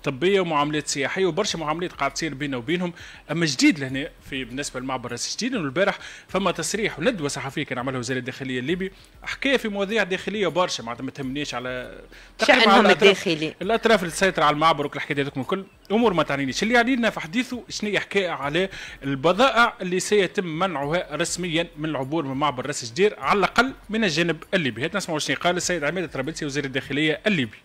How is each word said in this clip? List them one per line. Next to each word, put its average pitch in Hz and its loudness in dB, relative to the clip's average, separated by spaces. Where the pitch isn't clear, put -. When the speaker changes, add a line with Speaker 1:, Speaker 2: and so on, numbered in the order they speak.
Speaker 1:
طبيه 170 2
ومعاملات 151 0
سياحيه 147 0
وبرشا 175 -2
معاملات 160 -4
قاعد 139 -2
تصير 156 -4
بيننا 135 -6
وبينهم. 170 -2
اما 165 0
جديد 160 4
لهنا 135 -4
في 131 -6
بالنسبه 127 -8
للمعبر 127 -6
راس - -6
جديد، 254 -2
انه 185 -2
البارح 175 2
فما 185 0
تصريح 170 -4
وندوه 170 0
صحفيه 139 -6
كان 123 -6
عملها 131 -4
وزير 127 -4
الداخليه 127 -6
الليبي، 180 -2
حكى - 0
في 226 -2
مواضيع 202 0
داخليه 190 -2
برشا، 165 0
معناتها 117 -8
ما 131 -6
تهمنيش 139 -6
على 123 -8
تقريبا 254 6
Speaker 2:
شأنهم 226 8
Speaker 1:
على - 10
الأطراف، 202 6
Speaker 2:
الداخلي. 165 4
Speaker 1:
الاطراف 220 4
اللي 165 -4
تسيطر 185 2
على 147 6
المعبر 151 4
وكل 143 -8
الحكايات 143 -4
هذوك 139 -4
الكل. 190 -4
امور 220 4
ما 160 2
تعنينيش. 139 -2
اللي 220 2
يعنينا 233 4
في 160 -8
حديثه 226 -6
شنو 208 -6
يحكي 185 0
على 151 0
البضائع 185 4
اللي 185 -2
سيتم 196 2
منعها 156 -2
رسميا 165 -2
من 156 -4
العبور 147 -2
من 131 -4
معبر 135 0
راس 127 -6
جدير، 196 2
على 160 2
الاقل 240 2
من 220 0
الجانب 165 2
الليبي. 127 0
هات 170 -4
نسمعوا 170 -2
شنو 143 -2
قال 180 2
السيد 170 -2
عماد 170 -2
الطرابلسي 147 -6
وزير 139 -2
الداخليه 139 -2
الليبي. 143 0